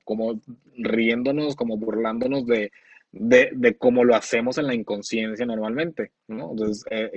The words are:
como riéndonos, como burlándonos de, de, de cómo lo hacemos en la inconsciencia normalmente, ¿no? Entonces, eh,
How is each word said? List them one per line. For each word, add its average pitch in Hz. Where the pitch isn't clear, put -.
como 110
riéndonos, 120
como 113
burlándonos 113
de, 107
de, 123
de 120
cómo 123
lo 120
hacemos 120
en 147
la 127
inconsciencia 110
normalmente, 117
¿no? 127
Entonces, 107
eh, 110